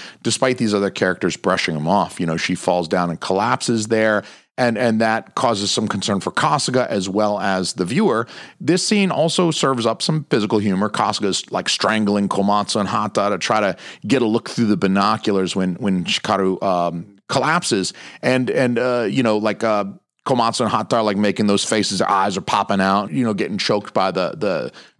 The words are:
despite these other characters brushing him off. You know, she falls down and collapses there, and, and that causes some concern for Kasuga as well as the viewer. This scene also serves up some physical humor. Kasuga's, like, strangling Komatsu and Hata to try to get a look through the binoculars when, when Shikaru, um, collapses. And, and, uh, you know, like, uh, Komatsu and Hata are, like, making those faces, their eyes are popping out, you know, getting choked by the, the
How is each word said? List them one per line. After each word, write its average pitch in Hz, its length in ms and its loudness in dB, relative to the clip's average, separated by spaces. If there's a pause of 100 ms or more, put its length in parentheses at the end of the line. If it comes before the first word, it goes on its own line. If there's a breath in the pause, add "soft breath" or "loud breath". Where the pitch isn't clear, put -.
(240 loud breath)
despite 127 340 0
these 107 160 2
other 98 160 2
characters 92 460 0
brushing 90 400 0
him 76 100 -2
off. 90 320 0
You 90 80 -2
know, 82 100 -2
she 87 200 -2
falls 90 320 0
down 87 220 0
and 82 100 -8
collapses 113 680 0
there, 110 360 2 (320 loud breath)
and, 120 220 0
and 113 220 2
that 113 340 0
causes 101 380 0
some 113 160 0
concern 98 320 -2
for - 100 -4
Kasuga 135 560 0
as 98 220 -2
well 104 320 0
as 92 320 0
the 90 120 -2
viewer. 120 440 0 (320 loud breath)
This 170 260 0
scene 202 240 2
also 165 400 2
serves 135 340 0
up 113 160 0
some 156 300 0
physical 107 300 2
humor. 101 280 0
Kasuga's, 104 640 -2
like, - 180 -4
strangling 104 600 0
Komatsu 101 500 0
and 98 100 -2
Hata 104 420 0
to 92 80 -2
try 107 220 0
to 95 160 0 (300 loud breath)
get 120 160 2
a 113 40 2
look 113 240 0
through 117 160 0
the 104 100 4
binoculars 98 800 0
when, 92 200 0
when 95 280 0
Shikaru, 95 580 0
um, 87 540 -2 (120)
collapses. 135 640 0 (300 loud breath)
And, 127 260 2
and, 123 300 2
uh, 123 320 0
you 131 140 0
know, 107 140 4
like, 107 260 -2
uh, 104 220 2 (380)
Komatsu 117 360 0
and 110 100 0
Hata 120 260 0
are, 113 60 2
like, 104 160 2
making 104 300 2
those 101 180 2
faces, 101 320 0
their 92 100 0
eyes 98 300 0
are - 20 -6
popping 101 400 0
out, 95 320 2
you 135 120 0
know, 110 100 0
getting 95 240 -4
choked - 340 -2
by 95 180 2
the, 90 200 -2
the 80 420 -4 (280 loud breath)